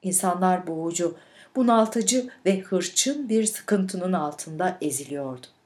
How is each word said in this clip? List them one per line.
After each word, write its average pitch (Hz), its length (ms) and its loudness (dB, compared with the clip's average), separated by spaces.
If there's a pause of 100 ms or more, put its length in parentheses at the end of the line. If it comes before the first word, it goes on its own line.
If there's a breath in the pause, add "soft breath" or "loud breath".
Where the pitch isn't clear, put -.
İnsanlar 180 640 2
boğucu, 165 500 -2 (400 loud breath)
bunaltıcı 233 720 4 (160 loud breath)
ve 190 140 4
hırçın 233 680 -2
bir 220 160 2
sıkıntının 190 680 -2
altında 160 680 -4
eziliyordu. 139 680 -6 (200)